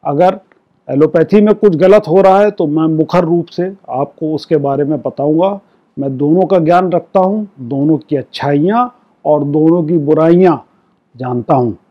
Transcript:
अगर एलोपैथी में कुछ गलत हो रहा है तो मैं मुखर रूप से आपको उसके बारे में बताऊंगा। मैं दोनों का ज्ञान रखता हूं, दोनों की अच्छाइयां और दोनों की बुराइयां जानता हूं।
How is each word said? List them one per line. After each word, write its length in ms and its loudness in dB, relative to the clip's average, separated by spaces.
अगर 360 0
एलोपैथी 540 2
में 140 2
कुछ 200 2
गलत 320 4
हो 140 2
रहा 180 4
है 120 2
तो 160 -4
मैं 200 -2
मुखर 380 0
रूप 220 -2
से 200 -6
आपको 440 -6
उसके 240 -2
बारे 240 -2
में 180 -4
बताऊंगा। 580 -2
मैं 200 -6
दोनों 280 0
का 140 2
ज्ञान 320 2
रखता 280 -2
हूं, 260 -2
दोनों 400 -2
की 160 -6
अच्छाइयां 720 -2
और 180 0
दोनों 400 0
की 160 -2
बुराइयां 580 2
जानता 400 -4
हूं। 180 -2